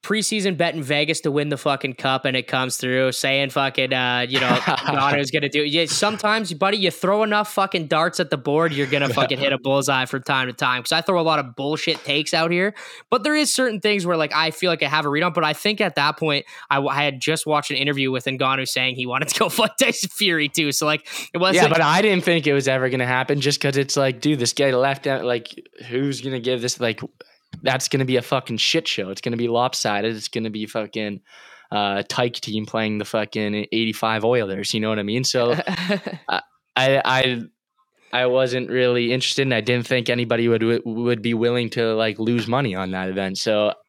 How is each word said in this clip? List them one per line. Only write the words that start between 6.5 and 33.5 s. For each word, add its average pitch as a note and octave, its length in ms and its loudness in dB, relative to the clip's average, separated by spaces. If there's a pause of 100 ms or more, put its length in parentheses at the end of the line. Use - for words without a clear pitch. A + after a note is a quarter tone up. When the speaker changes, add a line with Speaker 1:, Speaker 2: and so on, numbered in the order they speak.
Speaker 1:
buddy, G3 240 0
you F#3 120 2
throw G3 320 0
enough G#3 300 0
fucking F#3+ 360 0
darts E3 300 2
at E3+ 120 -2
the D3+ 80 0
board, D3+ 340 2
you're C#3+ 140 0
gonna C#3 220 2
Speaker 2:
<laughs> B2 40 0
Speaker 1:
fucking C3 240 2
hit C#3 160 0
a C3+ 60 0
bullseye C3+ 480 2
from C3 160 -4
time C3 240 0
to B2 80 -6
time. B2+ 280 0
'Cause - 100 -4
I D#3+ 100 2
throw F3 180 2
a - 20 2
lot D#3+ 160 2
of B2+ 160 -4
bullshit D3 480 -2
takes D3 300 -2
out E3 180 2
here, F#3+ 240 0 (360)
but A#3 140 2
there D4+ 120 2
is D4+ 180 2
certain A#3+ 240 0
things G3+ 280 2
where, F3 100 2
like, D3+ 180 0
I D#3 180 2
feel F3+ 180 0
like E3 120 -2
I D3 60 2
have D3+ 160 2
a D3 60 0
read D3 120 2
on. F3 120 2
But E3+ 100 2
I D3+ 80 2
think G#3 300 -2
at F#3 140 0
that D3 220 2
point, D3 280 0 (240)
I C#3 60 4
w-, C#3 140 2
I C#3+ 140 0
had C3+ 160 -2
just D#3 260 -2
watched D3 240 0
an C#3+ 60 -4
interview C#3 340 0
with B2+ 140 -2
Ngannou C3 420 0
saying B2+ 300 -2
he B2+ 80 -6
wanted C3 240 -2
to - 100 -2
go G#3 100 2
<laughs> - 20 -6
fight A3 280 0
Tyson A#3 300 0
Fury E3 400 0
too. D3 240 0
So, - 140 0
like, D3+ 200 0 (280)
it - 20 -2
wasn't F3+ 280 4
Speaker 2:
Yeah, D3+ 40 6
but E3 140 4
I D#3+ 180 4
didn't G3+ 240 2
think E3+ 220 2
it C#3+ 80 4
was C3+ 140 2
ever C3 200 2
gonna B2+ 180 0
happen B2+ 360 0
just C#3+ 180 0
'cause C#3 160 0
it's C#3 220 0
like, C3 240 0
dude, D3 160 2
this A#2 160 0
guy C#3 160 2
left C3+ 360 2
out. C3+ 200 -2
Like, A#2+ 360 -4 (260)
who's B2+ 340 -2
gonna C3 180 -4
give B2 220 -2
this? B2 180 -4
Like, A2+ 220 -2 (640)
that's C3 240 0
gonna C3+ 160 2
be B2+ 120 2
a A#2+ 60 2
fucking A#2+ 360 -4
shit E3 280 0
show. F#2+ 240 -4
It's G2 100 -10
gonna A#2 160 -4
be A#2 120 0
lopsided. A#2 680 0
It's G#2+ 140 -8
gonna A2 220 -4
be G#2+ 160 -6
fucking, G#2 540 -6 (520)
uh, G2+ 360 0
Tyke B2 260 -2
team G#2+ 300 -6
playing G#2+ 340 -2
the G#2 60 -4
fucking G#2 680 -4